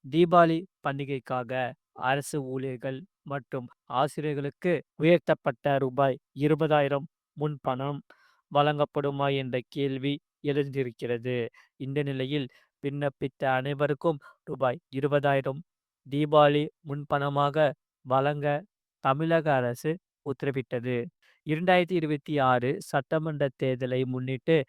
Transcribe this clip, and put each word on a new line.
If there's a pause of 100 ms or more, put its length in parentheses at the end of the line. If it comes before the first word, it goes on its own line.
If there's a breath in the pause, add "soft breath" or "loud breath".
தீபாவளி (240)
பண்டிகைக்காக (480)
அரசு
ஊழியர்கள் (260)
மற்றும் (240)
ஆசிரியர்களுக்கு (240)
உயர்த்தப்பட்ட
ரூபாய் (200)
இருபதாயிரம் (300)
முன்பணம் (520 soft breath)
வழங்கப்படுமா
என்ற (120)
கேள்வி (300)
எழுந்திருக்கிறது. (440 soft breath)
இந்த
நிலையில் (360 soft breath)
விண்ணப்பித்த
அனைவருக்கும் (240 loud breath)
ரூபாய் (100)
இருபதாயிரம் (440)
தீபாவளி (200)
முன்பணமாக (340)
வழங்க (580)
தமிழக
அரசு (360)
உத்தரவிட்டது. (500 soft breath)
இரண்டாயிரத்தி
இருபத்தி
ஆறு (100)
சட்டமன்ற (120)
தேர்தலை
முன்னிட்டு (120)